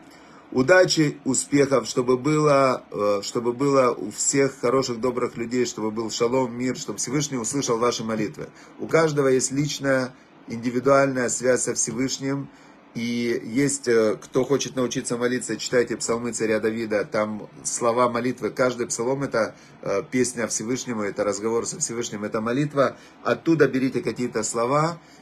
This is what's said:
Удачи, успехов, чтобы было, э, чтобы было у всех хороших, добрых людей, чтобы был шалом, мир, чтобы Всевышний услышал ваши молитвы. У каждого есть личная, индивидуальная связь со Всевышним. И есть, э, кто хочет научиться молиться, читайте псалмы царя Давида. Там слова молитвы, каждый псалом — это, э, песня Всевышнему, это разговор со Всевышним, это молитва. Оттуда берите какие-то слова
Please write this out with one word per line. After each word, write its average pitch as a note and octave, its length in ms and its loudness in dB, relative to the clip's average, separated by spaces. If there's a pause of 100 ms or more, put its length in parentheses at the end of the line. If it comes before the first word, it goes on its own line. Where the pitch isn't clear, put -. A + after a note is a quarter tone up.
(500)
Удачи, D3+ 760 4
успехов, C3+ 600 2
чтобы B2+ 300 2
было, C#3 720 2
э, G#2 320 0
чтобы A#2+ 300 -2
было C3+ 400 4
у G#2 200 -6
всех C#3 500 0
хороших, A#2+ 400 0
добрых A#2+ 340 -2
людей, A#2 300 -2
чтобы A2 260 -4
был A2 180 -6
шалом, A#2+ 480 0
мир, B2 200 -4
чтобы G#2 220 -8
Всевышний C#3 380 -4
услышал A#2+ 400 -2
ваши A#2 280 0
молитвы. G#2+ 420 -4 (320)
У A#2+ 80 -8
каждого D3+ 400 4
есть C3 240 2
личная, C3+ 640 -2 (320)
индивидуальная B2+ 800 2
связь A#2+ 360 2
со A#2+ 100 -2
Всевышним. C3+ 760 -2 (480)
И A#2+ 480 -2
есть, C3+ 460 0
э, A2 340 4
кто C3 220 0
хочет C3 320 0
научиться B2 400 -2
молиться, A#2+ 400 -2
читайте A#2+ 400 0
псалмы A#2+ 340 -2
царя G#2+ 300 0
Давида. A2 420 -2
Там G#2+ 460 -4 (160)
слова A#2+ 440 2
молитвы, A#2 400 -2
каждый A#2+ 380 0
псалом — C3+ 360 -2
это, A2+ 300 -2 (280)
э, G2 280 -2
песня A#2+ 380 0
Всевышнему, A#2 560 -4
это G2+ 220 -2
разговор G#2 420 -2
со - 120 -8
Всевышним, A#2 440 -6
это G#2+ 160 -4
молитва. C3 560 0 (260)
Оттуда D3 460 2
берите B2 320 0
какие-то A2+ 440 -2
слова C#3+ 540 0 (240)